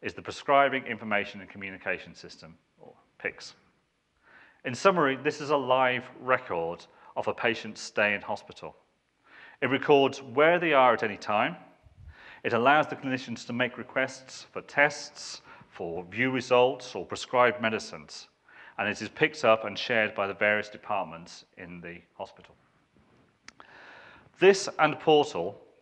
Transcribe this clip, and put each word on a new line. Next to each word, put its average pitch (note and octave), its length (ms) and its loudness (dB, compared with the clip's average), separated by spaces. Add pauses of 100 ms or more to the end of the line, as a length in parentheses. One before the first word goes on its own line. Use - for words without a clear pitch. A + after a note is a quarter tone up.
is G#2 140 -10
the - 80 -14
Prescribing C#3 600 2
Information G#2+ 560 -4
and F#2 100 -18
Communication F#2+ 640 -10
System, - 420 -20 (240)
or - 120 -20 (260)
piccs. - 360 -10 (1120)
In B2 100 -6
summary, D3+ 420 2
this D3 240 -4
is C#3+ 100 -8
a D3+ 60 4
live B2+ 480 2 (160)
record F#2 640 -4 (320)
of A#2 120 -4
a G2+ 60 -2
patient's A2+ 460 -4
stay G#2 340 0
in G2 60 -4
hospital. - 560 -12 (840)
It C3 60 0
records C3+ 560 4
where D3 360 4
they E3 140 0
are B2+ 200 6
at A2 100 0
any G#2 140 -4
time. A#2+ 400 -2 (880)
It A2+ 80 -2
allows C#3 340 4
the D3 100 -10
clinicians B2+ 500 -8
to B2 60 -8
make A#2+ 260 -2
requests - 720 -8
for F#2 100 -10
tests, - 800 -2 (280)
for F2 420 -8
view A#2+ 200 -2
results, B2+ 640 2
or F#2 100 -6
prescribed A#2 560 0
medicines, G2+ 680 -6 (500)
and G#2 100 -2
it G2+ 140 -4
is G#2 60 -8
picked - 360 -2
up A2 200 4
and G2+ 140 -8
shared A2 360 -2
by G2+ 120 -2
the G2 80 -8
various G#2 340 0
departments F2 800 -10 (100)
in F2 240 -16
the E2+ 200 -14 (140)
hospital. F2+ 400 -18 (1800)
This F#3+ 300 6 (100)
and D3+ 220 2
Portal A#2 600 2 (220)